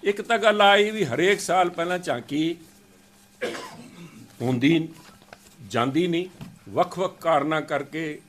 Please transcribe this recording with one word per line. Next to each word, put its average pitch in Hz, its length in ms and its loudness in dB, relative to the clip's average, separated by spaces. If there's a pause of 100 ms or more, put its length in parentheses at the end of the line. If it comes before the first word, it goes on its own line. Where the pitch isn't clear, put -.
ਇੱਕ 202 200 -2
ਤਾਂ 226 160 0
ਗੱਲ 208 240 4
ਆਈ 202 280 6
ਵੀ 214 140 -2
ਹਰੇਕ 165 360 2
ਸਾਲ 175 300 2
ਪਹਿਲਾਂ 175 280 -4
ਝਾਂਕੀ 156 580 -4 (1900)
ਹੁੰਦੀ 139 460 2 (800)
ਜਾਂਦੀ 131 360 0
ਨਹੀਂ, 175 200 -4 (420)
ਵੱਖ-ਵੱਖ 143 520 -4
ਕਾਰਨਾਂ 156 420 0
ਕਰਕੇ। 151 680 -8